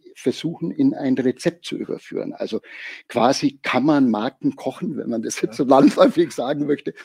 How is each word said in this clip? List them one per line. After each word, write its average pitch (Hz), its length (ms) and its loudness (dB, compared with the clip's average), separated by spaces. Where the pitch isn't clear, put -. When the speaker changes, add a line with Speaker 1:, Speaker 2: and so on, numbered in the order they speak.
Speaker 1:
versuchen, - 560 -4
in 139 220 2
ein 131 240 0
Rezept 139 480 -2
zu - 120 -8
überführen. - 580 -8
Also - 260 -6
quasi 131 540 2
kann 127 220 0
man 143 260 4
Marken 131 440 -2
kochen, 135 440 -6
wenn 113 100 -8
man 113 140 -4
das - 180 -6
jetzt - 180 -4
Speaker 2:
Ja. 147 60 2
Speaker 1:
so 123 60 0
landläufig 175 640 6
sagen 240 340 -4
möchte. 143 260 -4